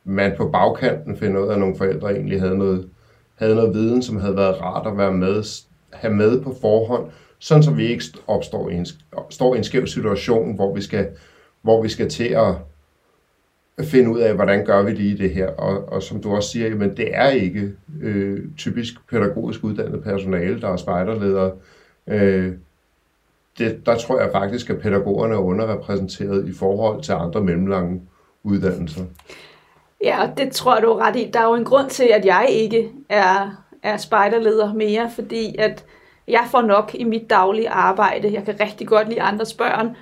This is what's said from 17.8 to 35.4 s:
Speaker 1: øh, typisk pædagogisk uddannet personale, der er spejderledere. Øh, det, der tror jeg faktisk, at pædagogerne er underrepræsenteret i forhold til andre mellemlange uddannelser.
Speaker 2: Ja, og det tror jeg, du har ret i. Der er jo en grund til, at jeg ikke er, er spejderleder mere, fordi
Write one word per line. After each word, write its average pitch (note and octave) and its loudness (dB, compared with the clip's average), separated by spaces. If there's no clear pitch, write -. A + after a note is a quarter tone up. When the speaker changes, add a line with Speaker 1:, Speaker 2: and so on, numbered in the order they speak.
Speaker 1:
øh, G2+ -2
typisk - -6
pædagogisk A2+ -2
uddannet G#2+ -6
personale, F#2+ -2
der G#2+ -4
er F#2 -2
spejderledere. F#2+ -2
Øh, F#2+ 2
det, - -4
der A#2 4
tror B2 0
jeg G#2 0
faktisk, G2+ -2
at F#2+ -4
pædagogerne G#2 0
er G#2 0
underrepræsenteret G2 -2
i F#2 -6
forhold G2 0
til G2+ -6
andre E2+ -2
mellemlange F2+ 0
uddannelser. F#2 -2
Speaker 2:
Ja, B3+ 0
og B3+ -4
det C#4 -2
tror B3 2
jeg, A3 2
du A3+ 6
har A3 0
ret G#3+ 0
i. B3+ -4
Der A#3+ 2
er A3+ 4
jo A#3 4
en A#3 0
grund C4+ 4
til, B3 4
at G#3 4
jeg F#3+ 6
ikke A3 0
er, G3+ 2
er G#3 -2
spejderleder G#3+ 2
mere, A3 0
fordi A3+ -6